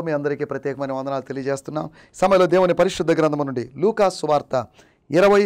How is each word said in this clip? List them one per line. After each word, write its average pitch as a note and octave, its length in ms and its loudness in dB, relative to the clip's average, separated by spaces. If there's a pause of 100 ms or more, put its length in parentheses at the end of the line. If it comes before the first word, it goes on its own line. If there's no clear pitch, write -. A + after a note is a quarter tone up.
మీ D#3+ 100 -4
అందరికీ C#3+ 360 -4
ప్రత్యేకమైన C3+ 440 -6
వందనాలు C3+ 320 -6
తెలియజేస్తున్నాం. C#3 580 -6 (280)
ఈ - 80 -20
సమయంలో F#3 320 4
దేవుని F3+ 260 4
పరిశుద్ధ F3 400 0
గ్రంథము D3 300 0
నుండి A#2+ 140 -4 (200)
లూకా G#3 240 2 (100)
సువార్త D3 380 -2 (640)
ఇరవై G3+ 260 6